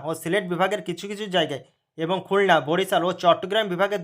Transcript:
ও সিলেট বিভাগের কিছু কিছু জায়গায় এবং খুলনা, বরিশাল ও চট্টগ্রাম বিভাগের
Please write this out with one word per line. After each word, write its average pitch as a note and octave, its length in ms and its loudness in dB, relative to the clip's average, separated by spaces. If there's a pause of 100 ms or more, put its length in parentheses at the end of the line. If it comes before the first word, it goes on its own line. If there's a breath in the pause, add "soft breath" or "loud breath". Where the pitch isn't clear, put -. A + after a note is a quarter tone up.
ও D3+ 100 -6
সিলেট F3 340 -2
বিভাগের F#3+ 340 -2
কিছু F3 260 -8
কিছু G#3 180 -8
জায়গায় D#3+ 360 -2 (360)
এবং E3 220 -2
খুলনা, G3 400 4
বরিশাল F3 440 0
ও F3+ 80 0
চট্টগ্রাম F#3 560 2
বিভাগের G3 360 0